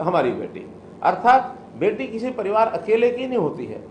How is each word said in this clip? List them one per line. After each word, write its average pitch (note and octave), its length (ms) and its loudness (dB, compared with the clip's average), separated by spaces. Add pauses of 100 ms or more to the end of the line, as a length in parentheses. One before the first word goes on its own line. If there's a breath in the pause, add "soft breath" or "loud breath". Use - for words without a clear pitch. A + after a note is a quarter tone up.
हमारी D#3+ 300 2
बेटी, G#2 340 -8 (380)
अर्थात A#3+ 540 4 (220)
बेटी G#3+ 280 0
किसी A3+ 240 -6
परिवार A3 360 2
अकेले A3+ 420 2
की B3+ 180 -4
नहीं B3+ 100 -2
होती D3 280 -2
है। G#2+ 260 -12